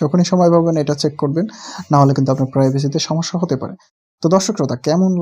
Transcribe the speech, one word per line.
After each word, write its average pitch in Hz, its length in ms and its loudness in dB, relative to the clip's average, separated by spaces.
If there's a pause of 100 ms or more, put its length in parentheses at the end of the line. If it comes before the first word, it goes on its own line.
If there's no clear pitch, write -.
যখনই 170 240 2
সময় 180 260 2
পাবেন 165 260 2
এটা 147 180 -2
চেক 147 200 -2
করবেন, 156 300 -2 (460)
না 147 100 4
হলে 139 120 4
কিন্তু 131 180 0
আপনার 131 220 -2
প্রাইভেসিতে 139 460 0
সমস্যা 160 400 -4
হতে 170 160 -2
পারে। - 180 -8 (480)
তো 165 80 0
দর্শক 190 260 2
শ্রোতা, 127 200 -2
কেমন 175 360 0 (100)